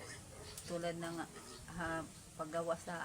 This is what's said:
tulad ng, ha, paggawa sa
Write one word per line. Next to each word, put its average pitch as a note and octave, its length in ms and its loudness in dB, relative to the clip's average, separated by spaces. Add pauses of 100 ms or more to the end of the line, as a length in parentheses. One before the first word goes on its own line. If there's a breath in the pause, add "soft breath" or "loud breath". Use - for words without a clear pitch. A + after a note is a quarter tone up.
(640)
tulad E3+ 300 2
ng, E3+ 220 0 (580)
ha, E3 260 4 (340)
paggawa E3 420 4
sa F3 180 -2 (100)